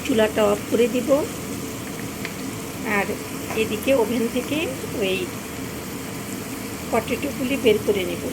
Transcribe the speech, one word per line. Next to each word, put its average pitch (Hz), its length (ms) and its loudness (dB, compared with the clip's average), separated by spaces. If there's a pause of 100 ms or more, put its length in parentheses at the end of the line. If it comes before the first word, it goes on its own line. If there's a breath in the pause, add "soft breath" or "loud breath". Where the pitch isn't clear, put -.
চুলাটা 220 380 4 (100)
অফ 208 180 2
করে 233 240 6
দিব, 247 160 0 (1900)
আর 190 100 2 (540)
এদিকে 214 300 2 (120)
ওভেন 220 200 2 (120)
থেকে 247 220 0 (440)
ওই 190 160 2 (1700)
পটেটোগুলি 247 760 0
বের 214 220 8
করে 202 240 2
নেব। 175 240 -4